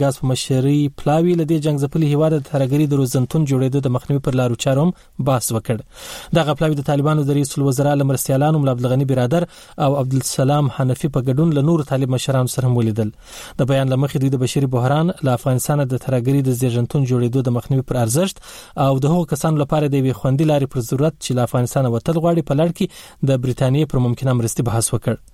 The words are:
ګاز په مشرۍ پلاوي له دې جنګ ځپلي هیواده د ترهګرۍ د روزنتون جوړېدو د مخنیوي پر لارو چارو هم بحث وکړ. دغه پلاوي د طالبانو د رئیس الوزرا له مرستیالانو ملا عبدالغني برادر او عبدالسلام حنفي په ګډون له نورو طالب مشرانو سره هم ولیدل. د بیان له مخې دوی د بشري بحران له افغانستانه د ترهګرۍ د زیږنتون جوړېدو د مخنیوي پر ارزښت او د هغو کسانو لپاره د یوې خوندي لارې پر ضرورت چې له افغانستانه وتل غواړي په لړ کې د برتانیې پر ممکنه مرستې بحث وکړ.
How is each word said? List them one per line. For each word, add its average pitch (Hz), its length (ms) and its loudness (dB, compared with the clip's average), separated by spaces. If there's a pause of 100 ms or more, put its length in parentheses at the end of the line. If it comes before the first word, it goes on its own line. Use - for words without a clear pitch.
ګاز 139 160 0
په 131 100 -2
مشرۍ 131 480 0 (240)
پلاوي 165 380 2
له 160 100 0
دې 165 160 2
جنګ 151 180 0
ځپلي 147 300 0
هیواده 156 260 2
د 135 120 -8
ترهګرۍ 139 420 2
د 139 80 2
روزنتون 135 480 0
جوړېدو 131 380 0
د 123 100 0
مخنیوي 139 320 -2
پر 131 120 0
لارو 120 240 0
چارو 139 200 2
هم - 460 -4
بحث 123 260 0
وکړ. 107 200 -4 (640)
دغه 147 220 0
پلاوي 156 180 0
د 139 120 -6
طالبانو 147 360 2
د 143 120 2
رئیس 139 180 -2
الوزرا 139 440 2
له 135 100 0
مرستیالانو 143 520 0
ملا 131 140 0
عبدالغني 127 340 0
برادر 135 360 0 (400)
او 139 40 2 (120)
عبدالسلام 135 760 0
حنفي 131 400 -2
په - 100 0
ګډون 151 320 2
له 139 120 2
نورو 156 200 0
طالب 131 240 0
مشرانو 127 400 0
سره 127 160 2
هم 120 120 2
ولیدل. 110 300 -2 (460)
د 135 140 0
بیان 135 220 0
له 127 100 0
مخې 139 180 -2
دوی 135 140 2
د 127 100 0
بشري 135 300 0
بحران 147 420 2
له 127 220 0
افغانستانه 139 500 0
د 127 160 -4
ترهګرۍ 131 420 0
د 123 140 0
زیږنتون 123 480 0
جوړېدو 123 400 0
د 120 80 0
مخنیوي 131 320 -2
پر 123 160 0
ارزښت 160 360 -2 (440)
او 139 40 2 (120)
د 151 120 4
هغو 175 200 0
کسانو 151 300 0
لپاره 151 220 0
د 139 120 0
یوې 131 140 2
خوندي 139 360 0
لارې 143 220 0
پر 131 160 -6
ضرورت 143 280 0 (100)
چې 127 120 -2
له 123 100 2
افغانستانه 127 460 0
وتل 160 300 0
غواړي 170 260 2
په 135 80 0
لړ 165 200 2
کې 196 80 -2 (440)
د 135 140 2
برتانیې 131 480 0
پر 131 120 0
ممکنه 123 360 0
مرستې 117 280 -2
بحث 113 260 0
وکړ. 117 220 -2 (180)